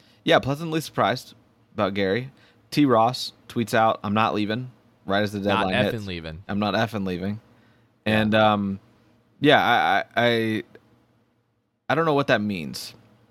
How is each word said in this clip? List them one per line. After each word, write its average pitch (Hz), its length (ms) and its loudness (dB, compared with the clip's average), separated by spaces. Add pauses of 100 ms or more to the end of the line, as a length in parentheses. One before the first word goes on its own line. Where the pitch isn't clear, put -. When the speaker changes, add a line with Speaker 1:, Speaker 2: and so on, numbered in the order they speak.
(240)
Speaker 1:
yeah, 156 140 4
pleasantly 156 440 -4
surprised 117 520 -2 (400)
about 98 200 -2
Gary. 104 360 -2 (400)
T 147 140 2
Ross 120 480 2 (160)
tweets 117 240 -4
out, 113 320 2
"I'm 101 80 -2
not 110 220 2
leaving," 110 360 -4 (360)
right 98 160 0
as 101 100 -4
the 104 80 -6
Speaker 2:
Not 101 280 0
Speaker 1:
deadline 113 180 0
Speaker 2:
effing 92 60 -2
Speaker 1:
hits. 107 140 -6
Speaker 2:
leaving. 82 420 -10
Speaker 1:
"I'm 101 100 -4
not 104 160 0
effing 107 320 -2
leaving." 92 340 -6 (680)
Speaker 2:
Yeah. 107 140 2
Speaker 1:
And, 107 140 0
um, 104 460 2 (600)
yeah, 139 240 6
I, 98 400 2 (160)
I, 120 60 2
I, 113 360 0 (1300)
I 131 60 0
don't 160 100 0
know 160 100 2
what 139 120 2
that 120 160 2
means. 85 520 -8 (360)